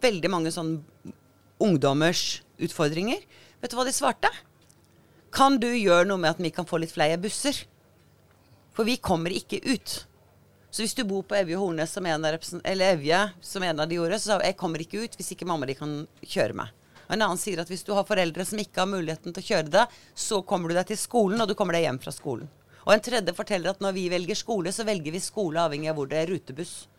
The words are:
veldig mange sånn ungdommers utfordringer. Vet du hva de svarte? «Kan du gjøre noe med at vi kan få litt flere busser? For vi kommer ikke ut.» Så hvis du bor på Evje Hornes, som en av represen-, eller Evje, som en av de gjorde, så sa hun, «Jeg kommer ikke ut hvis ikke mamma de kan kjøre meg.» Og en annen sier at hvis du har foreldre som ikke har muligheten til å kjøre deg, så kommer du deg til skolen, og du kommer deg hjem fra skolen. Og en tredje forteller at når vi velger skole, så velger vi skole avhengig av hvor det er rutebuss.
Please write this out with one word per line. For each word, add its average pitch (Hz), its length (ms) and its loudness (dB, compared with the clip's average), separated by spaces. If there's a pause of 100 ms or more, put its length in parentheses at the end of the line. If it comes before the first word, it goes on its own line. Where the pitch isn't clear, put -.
veldig 185 260 4
mange 165 240 2
sånn 160 220 -2 (840)
ungdommers 156 800 4 (200)
utfordringer. 175 640 0 (380)
Vet 247 120 -8
du 233 60 -6
hva 254 80 2
de 269 80 0
svarte? 269 340 0 (1000)
«Kan 269 320 6
du 240 80 2
gjøre 190 380 6
noe 190 100 0
med 165 140 2
at 170 100 -6
vi 156 80 -2
kan 170 160 -6
få 165 140 0
litt 165 100 -4
flere 160 300 2
busser? 240 340 -2 (1200)
For 214 120 0
vi 247 120 0
kommer 170 320 0
ikke - 320 -6
ut.» - 380 -2 (680)
Så 214 120 -6
hvis 214 120 -4
du 262 80 -2
bor 196 240 -2
på 208 80 -2
Evje 180 240 0
Hornes, 165 320 -2
som 196 160 -6
en 160 200 0
av 156 80 2
represen-, 165 280 -10
eller 190 320 4
Evje, 151 220 2 (260)
som 190 200 -6
en 160 200 0
av 160 80 -2
de 175 60 -2
gjorde, 170 220 0
så 202 100 -4
sa 202 80 4
hun, - 100 0
«Jeg 190 120 0
kommer 160 240 -4
ikke 202 200 -8
ut 226 160 -10
hvis 190 140 -10
ikke 180 140 -10
mamma 156 200 -2
de 135 120 -4
kan 151 160 -6 (280)
kjøre 120 360 -2
meg.» 110 100 -8 (380)
Og 180 80 -4
en 220 100 2
annen 180 140 0
sier 180 200 -4
at 170 120 -6
hvis 180 120 -8
du - 120 -6
har 196 120 2
foreldre 175 400 0
som 214 120 -4
ikke 196 240 -2
har 190 80 2
muligheten 170 440 -6
til 190 80 -10
å - 60 -10
kjøre 156 240 2
deg, 226 240 4 (180)
så - 320 -2
kommer 180 240 0
du 170 60 0
deg 185 140 0
til 214 80 -4
skolen, 226 440 2
og 208 80 2
du 208 80 -4
kommer 175 160 2
deg 170 120 4
hjem 131 160 -2
fra 160 120 -10
skolen. 143 320 -8 (380)
Og 190 100 6
en 220 80 4
tredje 226 340 -2
forteller 190 380 -2
at - 80 -8
når 196 100 0
vi 185 160 -2
velger 180 300 -2
skole, 190 340 -2
så 220 140 -4
velger 160 260 -2
vi 190 80 -6
skole 170 400 -2
avhengig 156 300 0
av 151 80 -4
hvor 139 100 -2
det 147 140 -2
er 175 80 -4
rutebuss. 160 400 -8 (280)